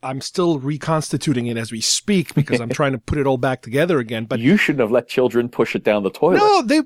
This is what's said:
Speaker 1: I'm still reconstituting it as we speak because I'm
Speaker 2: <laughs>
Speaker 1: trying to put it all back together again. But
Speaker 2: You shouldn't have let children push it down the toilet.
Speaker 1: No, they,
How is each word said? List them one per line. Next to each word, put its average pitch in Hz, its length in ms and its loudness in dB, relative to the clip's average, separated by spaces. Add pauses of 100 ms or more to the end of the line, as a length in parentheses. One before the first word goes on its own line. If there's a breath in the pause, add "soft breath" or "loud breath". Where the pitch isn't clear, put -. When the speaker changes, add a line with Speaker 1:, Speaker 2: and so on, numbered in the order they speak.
Speaker 1:
I'm 131 180 -8
still 170 380 -2
reconstituting 143 880 -2
it 117 100 -4
as 113 140 -8
we 113 100 -8
speak - 540 0
because 143 260 0
I'm 117 80 -6
Speaker 2:
<laughs> - 100 -4
Speaker 1:
trying 139 120 2
to 127 80 -4
put - 180 -4
it 139 80 0
all 135 140 2
back 131 240 -2
together 147 340 0
again. 113 280 -4
But 123 140 -4
Speaker 2:
You 139 160 6
shouldn't 143 260 0
have 107 100 2
let 120 160 2
children 120 420 0
push - 260 -2
it 101 80 -4
down 104 200 2
the 95 80 -2
toilet. 175 260 2
Speaker 1:
No, 403 240 4
they, 277 240 2